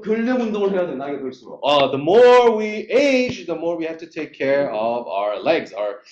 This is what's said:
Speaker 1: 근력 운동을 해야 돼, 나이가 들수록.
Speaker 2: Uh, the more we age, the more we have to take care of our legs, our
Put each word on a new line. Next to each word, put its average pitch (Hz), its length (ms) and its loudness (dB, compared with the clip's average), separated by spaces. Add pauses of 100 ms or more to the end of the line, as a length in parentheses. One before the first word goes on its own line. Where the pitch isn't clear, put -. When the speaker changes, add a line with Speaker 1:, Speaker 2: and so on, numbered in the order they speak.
Speaker 1:
근력 233 380 0
운동을 208 320 -2
해야 180 140 -2
돼, 147 80 -8
나이가 139 280 -8
들수록. - 400 -12
Speaker 2:
Uh, 143 300 2
the 139 100 -2
more 240 540 6
we 214 340 -6
age, 247 560 0
the 170 80 -6
more 165 220 -4
we 165 100 -6
have 160 120 -10
to 170 100 -16
take 151 280 -10
care 139 360 0
of 117 340 -2
our 101 340 -4
legs, 131 340 -2
our 104 260 -6 (120)